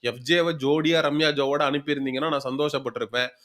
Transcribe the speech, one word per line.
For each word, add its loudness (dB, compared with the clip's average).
எஃப் -4
ஜேவை 4
ஜோடியா 2
ரம்யா 2
ஜோவோட 0
அனுப்பியிருந்தீங்கன்னா -2
நான் -2
சந்தோஷப்பட்டிருப்பேன். -4